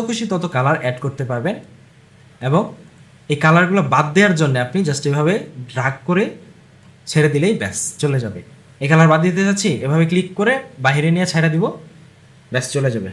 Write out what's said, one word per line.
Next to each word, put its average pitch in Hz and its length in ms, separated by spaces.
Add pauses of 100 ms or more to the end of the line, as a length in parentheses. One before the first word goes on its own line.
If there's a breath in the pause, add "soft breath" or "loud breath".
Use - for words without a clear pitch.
খুশি 226 200
তত 180 200
কালার 139 340
অ্যাড 127 200
করতে 139 240
পারবেন। 123 300 (840)
এবং 151 340 (540)
এই 147 80
কালারগুলো 175 460
বাদ 147 300
দেওয়ার 196 220
জন্য 139 240
আপনি 123 240
just 147 260
এভাবে 151 300 (340)
ড্র্যাগ 131 200 (140)
করে 180 240 (760)
ছেড়ে 151 220
দিলেই 151 260
ব্যাস 101 440
চলে 139 220
যাবে। 101 220 (380)
এই 139 80
কালার 160 200
বাদ 156 140
দিতে 180 220
চাচ্ছি, 202 240
এভাবে 147 380
ক্লিক 180 280
করে 226 240 (200)
বাইরে 147 320
নিয়ে 175 160
ছেড়ে 160 220
দিব, 165 180 (840)
ব্যাস 127 200
চলে 135 180
যাবে। 98 220